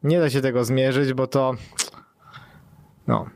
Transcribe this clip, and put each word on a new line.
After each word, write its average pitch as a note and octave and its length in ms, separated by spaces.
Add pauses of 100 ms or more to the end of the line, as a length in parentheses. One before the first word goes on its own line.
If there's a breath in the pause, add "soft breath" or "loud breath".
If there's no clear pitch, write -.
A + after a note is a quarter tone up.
Nie D#3+ 160
da D#3 100
się C3 120
tego B2+ 240
zmierzyć, C3 480
bo C3 140
to, C3 260 (1500 loud breath)
no, A2+ 180 (100)